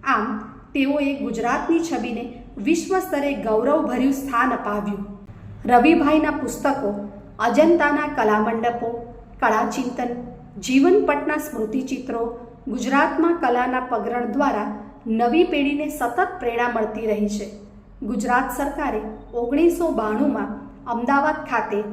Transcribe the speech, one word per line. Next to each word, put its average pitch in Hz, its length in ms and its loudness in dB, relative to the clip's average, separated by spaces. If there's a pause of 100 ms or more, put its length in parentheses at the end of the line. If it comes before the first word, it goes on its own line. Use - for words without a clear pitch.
આમ 226 340 0 (360)
તેઓએ 277 400 0
ગુજરાતની 240 680 0
છબીને 240 640 -6 (160)
વિશ્વ 339 400 0
સ્તરે 285 340 -2
ગૌરવભર્યું 254 800 2
સ્થાન 254 380 0
અપાવ્યું. 208 680 -4 (480)
રવિભાઈના 302 640 6
પુસ્તકો 247 800 -2 (300)
અજંતાના 294 840 4
કલામંડપો, 226 920 0 (260)
કળાચિંતન, 240 680 0 (540)
જીવનપટના 294 760 4
સ્મૃતિચિત્રો 233 1000 -4 (300)
ગુજરાતમાં 285 680 2
કલાના 254 460 0
પગરણ 233 460 -2
દ્વારા 226 520 0 (280)
નવી 240 380 4
પેઢીને 285 440 0
સતત 277 400 -2 (120)
પ્રેરણા 240 280 0
મળતી 220 380 -2
રહી 208 220 0
છે. 208 220 -6 (520)
ગુજરાત 247 540 0
સરકારે 277 440 -2 (340)
ઓગણીસો 302 560 2
બાણુંમાં 220 800 -2 (200)
અમદાવાદ 285 440 2
ખાતે 214 580 -4